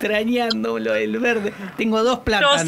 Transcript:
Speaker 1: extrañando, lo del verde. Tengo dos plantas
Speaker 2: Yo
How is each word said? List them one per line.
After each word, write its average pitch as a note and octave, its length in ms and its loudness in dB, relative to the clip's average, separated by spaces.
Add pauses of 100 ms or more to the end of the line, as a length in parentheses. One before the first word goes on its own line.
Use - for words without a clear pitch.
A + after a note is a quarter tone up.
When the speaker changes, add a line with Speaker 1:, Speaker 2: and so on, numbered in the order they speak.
Speaker 1:
extrañando, A3+ 720 0
lo A3 160 -2
del A3 240 0
verde. A3+ 340 0 (240)
Tengo A3 260 0
dos B3 180 2
plantas C4 400 2
Speaker 2:
Yo E4 80 0